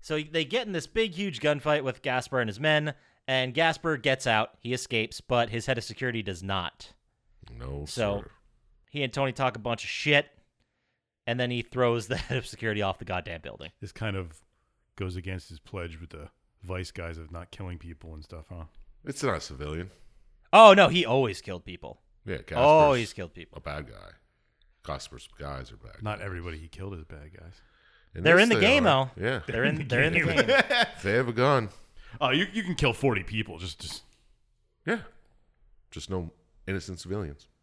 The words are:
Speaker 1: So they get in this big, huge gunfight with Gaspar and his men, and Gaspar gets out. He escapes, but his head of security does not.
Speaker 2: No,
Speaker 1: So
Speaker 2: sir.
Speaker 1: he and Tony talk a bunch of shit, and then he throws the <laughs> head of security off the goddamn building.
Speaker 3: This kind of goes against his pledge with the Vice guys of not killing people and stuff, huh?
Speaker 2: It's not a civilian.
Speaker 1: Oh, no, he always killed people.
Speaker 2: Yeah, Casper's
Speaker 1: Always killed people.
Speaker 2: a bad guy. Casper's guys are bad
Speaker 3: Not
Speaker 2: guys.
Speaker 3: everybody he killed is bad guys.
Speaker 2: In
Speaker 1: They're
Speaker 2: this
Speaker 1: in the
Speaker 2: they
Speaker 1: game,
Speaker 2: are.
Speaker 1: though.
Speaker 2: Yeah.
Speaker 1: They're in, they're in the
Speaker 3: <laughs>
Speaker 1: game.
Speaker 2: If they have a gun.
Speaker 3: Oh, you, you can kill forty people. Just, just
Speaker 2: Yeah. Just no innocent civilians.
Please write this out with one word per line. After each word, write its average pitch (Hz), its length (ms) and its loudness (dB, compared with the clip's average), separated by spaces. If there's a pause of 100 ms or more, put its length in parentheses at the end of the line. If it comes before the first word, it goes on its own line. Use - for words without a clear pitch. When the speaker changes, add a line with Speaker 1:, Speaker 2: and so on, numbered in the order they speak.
Speaker 1:
So 156 180 -4
they 156 260 -2
get 220 200 -2
in 208 80 -6
this 170 140 -4
big, 226 260 -2
huge 170 260 -4
gunfight 147 440 2
with 127 180 -4
Gaspar 127 400 -2
and 113 80 0
his 104 100 -8
men, 151 340 2 (340)
and 127 260 0
Gaspar 160 440 0
gets 131 300 0
out. 110 320 2
He 117 140 -4
escapes, 117 480 -4
but 117 280 2
his 113 160 -6
head 131 120 0
of 113 60 -8
security 117 380 -6
does 95 220 -8
not. 98 480 -6 (680)
Speaker 2:
No, 139 300 -10
Speaker 1:
So 104 360 -2
Speaker 2:
sir. - 80 -20 (580)
Speaker 1:
he 147 140 -4
and 131 100 -4
Tony 139 180 -2
talk 127 240 0
a 117 40 -12
bunch 117 240 -4
of - 60 -10
shit, 147 380 2 (1000)
and 120 120 -2
then 123 120 0
he 123 100 -2
throws 120 460 0
the 107 100 -2
<laughs> - 0 -
head 131 200 -4
of 120 100 -4
security 107 340 -4
off 98 180 0
the 95 60 -12
goddamn 90 360 -6
building. 67 380 -14
Speaker 3:
This 95 120 -12
kind 104 260 -6
of 87 240 -10 (560)
goes 92 180 -6
against 92 340 -10
his 80 100 -18
pledge 85 400 -12
with 82 100 -16
the 73 200 -16 (340)
Vice 90 280 -8
guys 85 260 -10
of 80 120 -16
not 87 220 -14
killing 90 260 -12
people 82 360 -16
and 78 100 -14
stuff, 80 260 -16
huh? 85 140 -14 (400)
Speaker 2:
It's 143 180 -8
not 123 140 0
a 78 60 -4
civilian. 76 500 -8 (600)
Speaker 1:
Oh, 208 200 12
no, 190 140 8
he 165 180 2
always 117 360 0
killed 90 240 -12
people. 85 340 -16 (260)
Speaker 2:
Yeah, 95 120 -6
Casper's 62 200 -8
Speaker 1:
Always 143 540 6
killed 87 220 -12
people. 82 240 -18
Speaker 2:
a 73 40 -16
bad 73 260 -8
guy. 50 240 -20 (720)
Casper's 67 420 -10 (100)
guys 67 360 -12
are - 40 -20
bad - 240 -20
Speaker 3:
Not 104 180 -6
Speaker 2:
guys. 104 60 -10
Speaker 3:
everybody 87 320 -8
he 80 120 -16
killed 98 240 -12
is 80 100 -12
bad 76 340 -18
guys. 85 240 -20 (540)
Speaker 2:
In 85 80 -6
Speaker 1:
They're 165 140 8
Speaker 2:
this 196 60 8
Speaker 1:
in 240 60 4
the 220 60 4
Speaker 2:
they 208 60 4
Speaker 1:
game, 240 260 6
Speaker 2:
are. 135 300 2
Speaker 1:
though. 90 80 -8
Speaker 2:
Yeah. 123 200 0
Speaker 1:
They're 117 200 -2
in, 147 240 -2
they're 123 140 2
in 160 100 0
the 165 60 2
Speaker 3:
<laughs> - 60 0
Speaker 1:
game. - 220 2
Speaker 2:
If 254 560 2
they 101 100 0
have 123 140 2
a 120 60 -4
gun. 123 340 4 (540)
Speaker 3:
Oh, 139 80 2
you, 160 240 2
you 220 100 -4
can 175 120 -4
kill 131 180 2
forty 110 300 0
people. 104 340 -6
Just, 85 240 -10
just - 220 -12 (840)
Speaker 2:
Yeah. 214 140 -2 (920)
Just - 180 -14
no 90 220 -6 (340)
innocent 95 360 -8
civilians. 90 480 -10 (140)